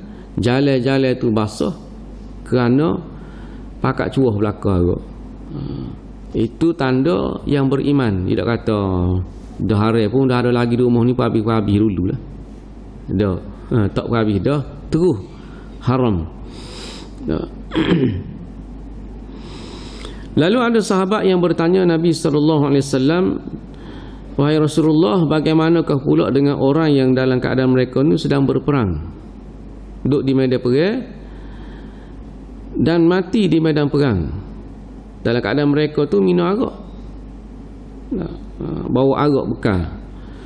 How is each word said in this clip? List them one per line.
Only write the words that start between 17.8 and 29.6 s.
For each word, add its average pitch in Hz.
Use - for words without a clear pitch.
Lalu 180
ada 233
sahabat 190
yang 185
bertanya 170
Nabi 165
sallallahu 151
alaihi 139
wasallam, 139
"Wahai 147
Rasulullah, 156
bagaimanakah 156
pula 147
dengan 139
orang 147
yang 131
dalam 131
keadaan 127
mereka 127
ni 160
sedang 139
berperang? 120